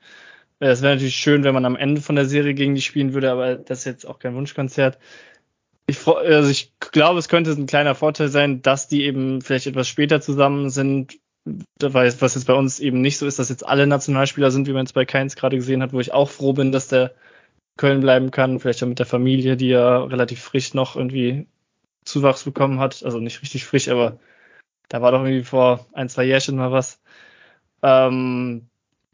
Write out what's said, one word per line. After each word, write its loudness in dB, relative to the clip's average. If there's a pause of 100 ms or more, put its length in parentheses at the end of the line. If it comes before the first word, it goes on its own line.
(600)
Äh, 2
es 2
wäre 4
natürlich -4
schön, 2
wenn 2
man 0
am 0
Ende -2
von -4
der 2
Serie 0
gegen 0
die -2
spielen -4
würde, -2
aber -2
das -8
ist -14
jetzt -12
auch -16
kein -8
Wunschkonzert. -4 (920)
Ich -4
fro-, 2
also 4
ich -4
glaube, 2
es -6
könnte 2
ein -4
kleiner 0
Vorteil -2
sein, 0
dass 0
die 0
eben -4
vielleicht -2
etwas -4
später 0
zusammen 0
sind, -2 (600)
was, 2
was 0
jetzt -4
bei 4
uns 0
eben -2
nicht 0
so -4
ist, -4
dass -2
jetzt -10
alle 2
Nationalspieler 0
sind, -2
wie -4
man -2
es -18
bei 0
Keins -4
gerade 0
gesehen -2
hat, -6
wo -2
ich -6
auch 2
froh -2
bin, 0
dass -4
der 0 (640)
Köln 2
bleiben 4
kann, 0
vielleicht -2
auch -2
mit -6
der 0
Familie, 0
die -2
ja 4
relativ -4
frisch -4
noch -4
irgendwie -4 (560)
Zuwachs 2
bekommen -2
hat, -4
also -6
nicht -10
richtig -10
frisch, 0
aber 0 (720)
da -6
war 4
doch 0
irgendwie -2
vor 0
ein, -8
zwei -2
Jährchen 0
mal -2
was. -4 (840)
Ähm, 2 (460)